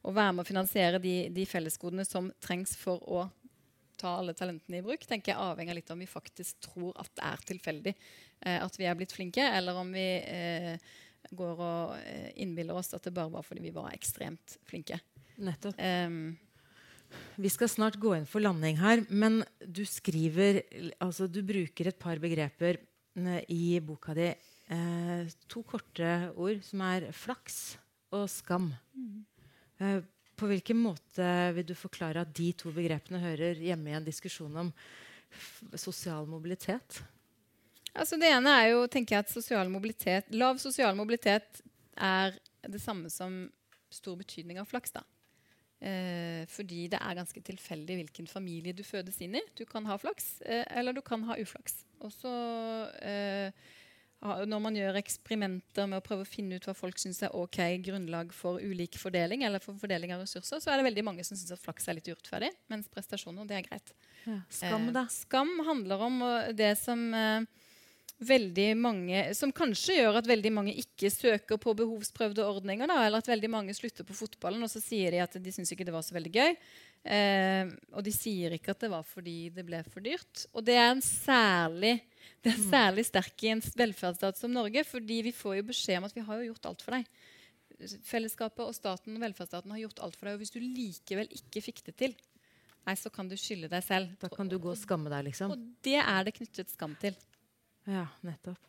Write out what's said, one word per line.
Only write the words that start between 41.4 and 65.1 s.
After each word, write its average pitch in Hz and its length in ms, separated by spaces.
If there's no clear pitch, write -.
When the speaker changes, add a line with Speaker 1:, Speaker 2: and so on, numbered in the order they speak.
Speaker 1:
er 190 420
det 202 240
samme 175 260
som 185 360
stor - 340
betydning 175 400
av 208 80
flaks - 240
da. - 100
Eh, 175 640
fordi 175 440
det 202 80
er 190 160
ganske 175 280
tilfeldig 180 580
hvilken 165 260
familie 175 480
du 196 80
fødes 190 400
inn 190 160
i. 440 40
Du - 120
kan 214 220
ha 202 120
flaks, - 440
eh, 233 220
eller 247 180
du 269 100
kan 220 220
ha 226 140
uflaks. - 460
Og 214 100
så, 254 220
eh, 202 540
ha, 202 220
når 214 160
man 220 140
gjør 196 240
eksperimenter 202 880
med 190 140
å - 40
prøve 196 200
å - 40
finne 190 300
ut - 80
hva 190 80
folk 185 240
synes 185 240
er - 160
ok 180 220
grunnlag 170 500
for 180 240
ulik 180 400
fordeling, 185 480
eller 202 160
for 202 160
fordeling 180 340
av 180 120
ressurser, 196 360
så 302 120
er 269 80
det 262 80
veldig 208 180
mange 180 180
som 202 140
synes 180 160
at - 80
flaks - 260
er 165 120
litt - 100
urettferdig, - 400
mens 214 220
prestasjoner, 196 560
det 202 140
er 180 80
greit. - 260
Speaker 2:
Ja, 208 140
skam 220 380
Speaker 1:
Eh, 240 40
Speaker 2:
da? 247 160
Speaker 1:
skam 285 460